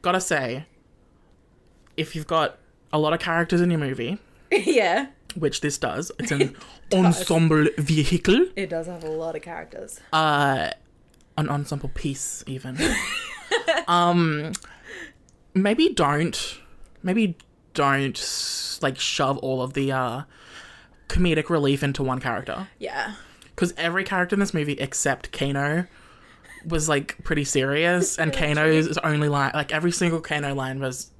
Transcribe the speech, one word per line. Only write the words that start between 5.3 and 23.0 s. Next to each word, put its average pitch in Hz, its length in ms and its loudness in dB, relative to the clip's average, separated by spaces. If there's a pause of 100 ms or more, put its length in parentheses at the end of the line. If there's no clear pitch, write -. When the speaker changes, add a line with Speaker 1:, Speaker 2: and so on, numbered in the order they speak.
Speaker 1:
which 151 260 -2
this 147 160 -2
does, - 400 -4
it's - 140 -4
an 143 100 0
Speaker 2:
<laughs> - 0 -
It 135 140 0 (340)
does. 185 160 6
Speaker 1:
ensemble 160 600 4 (100)
vehicle. 170 800 4
Speaker 2:
It 180 160 -6
does 165 160 -6
have 175 160 -12
a 156 60 -6
lot 160 260 -4
of 156 80 -10
characters. - 560 -14 (120)
Speaker 1:
Uh, 143 600 2 (680)
an 151 100 0
ensemble 143 460 -4
piece, - 540 -6
even. 131 360 -10
Speaker 2:
<laughs> - 40 2 (1000)
Speaker 1:
Um, 170 680 4 (1000)
maybe 220 360 4
don't, 156 680 0 (460)
maybe 185 340 0 (380)
don't, - 1040 -2
like, 135 180 -2
shove 139 380 0
all 131 240 -2
of 135 120 -4
the, 139 180 0
uh, 127 300 -2 (880)
comedic 165 400 2
relief 143 340 2
into 139 200 -2
one 131 160 -2
character. 131 480 -6 (120)
Speaker 2:
Yeah. - 340 -6 (420)